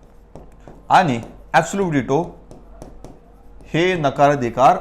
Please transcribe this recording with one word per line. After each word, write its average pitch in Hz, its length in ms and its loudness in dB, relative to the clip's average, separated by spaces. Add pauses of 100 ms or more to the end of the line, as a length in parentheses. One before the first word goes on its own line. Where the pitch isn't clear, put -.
(920)
आणि 139 300 2 (340)
ॲब्सोल्यूट 185 360 0
व्हिटो 139 320 0 (1400)
हे 180 300 0
नकाराधिकार 143 840 2